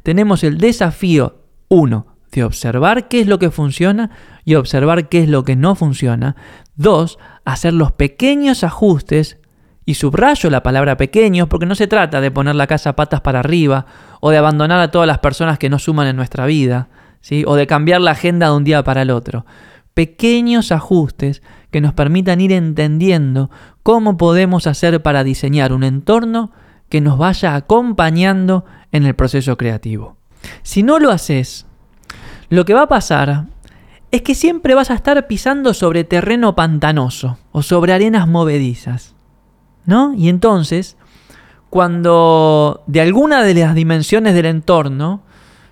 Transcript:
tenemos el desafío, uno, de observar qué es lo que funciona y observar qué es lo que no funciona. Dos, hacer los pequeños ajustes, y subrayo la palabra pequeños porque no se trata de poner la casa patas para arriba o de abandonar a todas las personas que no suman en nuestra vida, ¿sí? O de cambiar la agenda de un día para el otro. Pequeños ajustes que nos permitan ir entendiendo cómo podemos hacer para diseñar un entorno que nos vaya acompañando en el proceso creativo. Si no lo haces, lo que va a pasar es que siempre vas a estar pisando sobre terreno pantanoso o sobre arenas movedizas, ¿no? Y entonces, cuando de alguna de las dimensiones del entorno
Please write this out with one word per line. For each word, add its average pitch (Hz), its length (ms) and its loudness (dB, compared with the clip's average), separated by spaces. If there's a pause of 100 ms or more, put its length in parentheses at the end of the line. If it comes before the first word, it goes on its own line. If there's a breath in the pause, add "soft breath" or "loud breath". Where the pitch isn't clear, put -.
tenemos 190 440 0
el 151 140 -2
desafío, 180 840 0 (240)
uno, 127 400 2 (240)
de 127 120 -2
observar 135 640 -2
qué 240 140 0
es 202 60 0
lo 196 120 2
que 175 120 0
funciona 185 580 -2 (340 loud breath)
y 156 120 2
observar 147 520 0
qué 170 160 2
es 151 60 2
lo 135 160 0
que 135 100 0
no 170 200 2
funciona. 131 600 -2 (400 loud breath)
Dos, 165 420 0 (280 loud breath)
hacer 165 260 -2
los 160 220 2
pequeños 269 720 0
ajustes, 156 720 0 (480)
y 151 80 -4
subrayo 170 560 0
la 131 140 0
palabra 135 340 0
pequeños 180 500 0
porque 170 200 -4
no 196 80 -2
se 208 120 0
trata 175 320 0
de 135 120 -2
poner 139 240 -2
la 139 120 0
casa 147 280 -4
patas 151 260 -2
para 127 180 -2
arriba 139 460 0 (340 loud breath)
o 151 120 2
de 156 60 4
abandonar 151 440 2
a 165 80 0
todas 170 180 2
las 143 120 0
personas 151 400 -2
que 135 100 -2
no 139 80 0
suman 147 300 -2
en 131 80 -2
nuestra 127 320 -6
vida, 127 420 -2 (320 soft breath)
¿sí? 147 240 -4
O 143 100 0
de 143 120 0
cambiar 160 340 2
la 170 100 2
agenda 175 360 0
de 147 80 2
un 147 80 0
día 147 200 2
para 135 200 -2
el 131 80 0
otro. 117 340 -6 (480 soft breath)
Pequeños 233 800 0
ajustes 151 720 -2 (260 soft breath)
que 151 120 -2
nos 147 120 0
permitan 175 480 0
ir 190 100 2
entendiendo 156 1000 0 (320 loud breath)
cómo 220 340 2
podemos 175 480 2
hacer 165 380 0
para 143 200 0
diseñar 135 480 -2
un 131 120 -2
entorno 220 680 -2 (380 soft breath)
que 151 100 -2
nos 147 180 2
vaya 175 380 0
acompañando 185 1120 0 (260 soft breath)
en 147 140 2
el 135 80 0
proceso 131 420 -2
creativo. 110 600 -8 (460 loud breath)
Si - 180 -2
no 294 180 2
lo 285 120 4
haces, 143 560 -4 (840 loud breath)
lo 170 160 2
que 196 80 2
va 269 100 4
a 294 40 2
pasar 147 580 -2 (680 soft breath)
es 247 100 -2
que 277 120 -2
siempre 320 400 0
vas 269 160 2
a 247 60 -2
estar 285 320 0
pisando 262 460 -2
sobre 170 300 -2
terreno 202 520 0
pantanoso 151 840 -2 (140)
o 151 100 -2
sobre 175 320 2
arenas 202 340 2
movedizas, 143 880 -2 (680)
¿no? 262 280 2
Y 170 160 0
entonces, 180 680 0 (720 soft breath)
cuando 165 1160 2
de 156 140 0
alguna 247 420 2
de 190 120 4
las 165 200 2
dimensiones 165 580 0
del 170 120 2
entorno 160 800 -2 (480 soft breath)